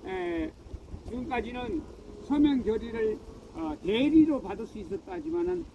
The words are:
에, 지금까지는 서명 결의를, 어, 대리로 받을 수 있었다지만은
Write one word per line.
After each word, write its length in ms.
에, 460
지금까지는 760
서명 380
결의를, 540
어, 300
대리로 580
받을 260
수 120
있었다지만은 840